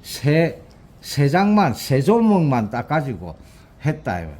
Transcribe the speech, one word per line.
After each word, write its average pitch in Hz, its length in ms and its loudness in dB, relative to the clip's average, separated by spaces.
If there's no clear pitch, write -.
세, 151 580 0
세 - 260 0
장만, 190 460 2
세 131 260 0
조목만 160 680 2
딱 120 180 -8
가지고 123 480 -6
했다. 101 440 -4